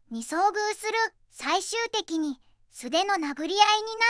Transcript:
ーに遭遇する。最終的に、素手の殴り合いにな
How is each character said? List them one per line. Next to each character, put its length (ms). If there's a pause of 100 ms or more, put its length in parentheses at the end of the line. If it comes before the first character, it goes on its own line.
(100)
ー 40
に 100
遭 140
遇 360
す 120
る。 80 (360)
最 320
終 160 (140)
的 260
に、 220 (320)
素 180
手 140
の 100
殴 40
り 100
合 80
い 100
に 80
な 20 (540)